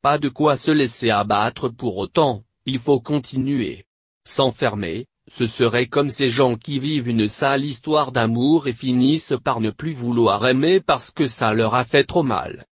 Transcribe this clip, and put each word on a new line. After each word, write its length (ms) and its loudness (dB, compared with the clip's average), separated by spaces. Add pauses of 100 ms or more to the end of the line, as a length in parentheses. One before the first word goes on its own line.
Pas 160 2
de 140 -2
quoi 260 2
se 140 -2
laisser 400 0
abattre 580 0
pour 300 -6
autant, 460 0 (200)
il 140 -4
faut 200 2
continuer. 840 -4 (420)
S'enfermer, 800 -2 (260)
ce 160 -2
serait 400 2
comme 220 0
ces 200 -2
gens 280 2
qui 220 -6
vivent 320 -4
une 180 2
sale 340 0
histoire 480 -2
d'amour 560 2
et 60 -2
finissent 600 0 (100)
par 160 -2
ne 100 0
plus 220 -8
vouloir 560 0
aimer 320 2
parce 300 -2
que 160 -2
ça 260 0
leur 220 0
a 100 2
fait 200 2
trop 180 0
mal. 500 -4